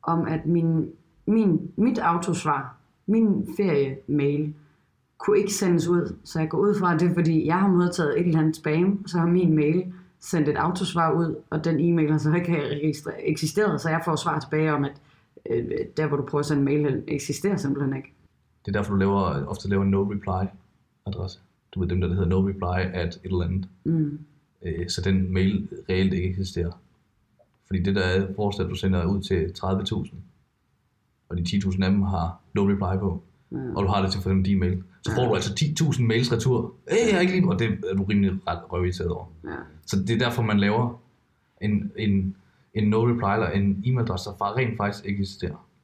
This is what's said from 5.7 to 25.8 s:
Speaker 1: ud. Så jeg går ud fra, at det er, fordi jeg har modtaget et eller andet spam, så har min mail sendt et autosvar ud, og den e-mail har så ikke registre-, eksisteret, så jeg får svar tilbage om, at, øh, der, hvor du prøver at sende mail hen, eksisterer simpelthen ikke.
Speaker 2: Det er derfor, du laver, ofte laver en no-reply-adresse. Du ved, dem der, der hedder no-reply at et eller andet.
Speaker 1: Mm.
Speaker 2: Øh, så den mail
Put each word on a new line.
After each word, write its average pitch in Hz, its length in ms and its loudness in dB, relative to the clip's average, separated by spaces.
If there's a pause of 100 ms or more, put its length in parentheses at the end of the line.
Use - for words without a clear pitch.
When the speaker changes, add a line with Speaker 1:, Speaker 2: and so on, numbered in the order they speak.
Speaker 1:
ud. 170 260 0 (100)
Så - 160 -6
jeg 156 80 0
går 156 100 -2
ud 202 200 2
fra, 175 160 2
at 156 60 2
det 175 100 4
er, 160 40 0
fordi 160 320 2
jeg 170 140 2
har 196 80 4
modtaget 175 520 2
et 175 60 2
eller 165 140 2
andet 156 160 2
spam, 180 500 0
så 175 120 -2
har 170 80 2
min 170 300 4
mail 160 360 2 (280)
sendt 151 280 0
et 147 80 0
autosvar 170 560 0
ud, 165 240 0 (140)
og 156 140 -4
den 165 160 0
e-mail 165 300 2
har 156 80 2
så 151 160 2
ikke 175 240 0 (120)
registre-, 147 420 -4 (160)
eksisteret, 156 520 0
så 175 100 -4
jeg 160 140 0
får 156 120 0
svar 151 220 -2
tilbage 156 340 0
om, 139 120 0
at, 139 80 -4 (580)
øh, 120 140 0 (320)
der, 156 100 0
hvor 143 100 0
du 139 60 -2
prøver 143 180 -2
at 147 60 -2
sende 147 160 2
mail 147 280 2
hen, - 180 -2
eksisterer 170 480 -2
simpelthen 139 400 -2
ikke. - 160 -12 (540)
Speaker 2:
Det 98 100 -2
er - 20 2
derfor, 101 140 -2
du 98 60 2
laver, 95 480 2
ofte - 220 -6
laver 98 160 2
en 98 100 4
no-reply-adresse. 98 1500 -4 (340)
Du 95 60 -4
ved, 85 80 -2
dem 90 120 0
der, 90 80 0
der 87 60 0
hedder 90 140 0 (120)
no-reply 92 540 -2
at 87 140 -2
et - 160 -10
eller 92 200 -2
andet. 92 240 -4 (160)
Speaker 1:
Mm. 151 340 0 (480)
Speaker 2:
Øh, 85 220 -4
så - 160 -6
den 92 280 2
mail 95 360 0 (200)